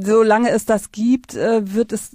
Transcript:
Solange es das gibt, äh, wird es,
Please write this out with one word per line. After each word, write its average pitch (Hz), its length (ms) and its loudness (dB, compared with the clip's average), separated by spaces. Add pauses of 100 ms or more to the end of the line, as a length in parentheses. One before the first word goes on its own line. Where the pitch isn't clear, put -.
Solange 220 500 2
es - 160 -2
das 214 240 -2
gibt, 247 460 -2
äh, 214 360 -2
wird 226 200 -2
es, - 220 -10